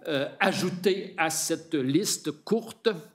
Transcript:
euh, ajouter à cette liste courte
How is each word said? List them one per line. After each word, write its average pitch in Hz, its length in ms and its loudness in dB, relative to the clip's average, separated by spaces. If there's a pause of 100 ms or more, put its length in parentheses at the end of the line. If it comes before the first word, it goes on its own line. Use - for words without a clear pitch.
euh, 143 200 0 (120)
ajouter 185 760 0
à - 140 2
cette - 440 -2
liste 147 560 0 (140)
courte 226 460 0 (240)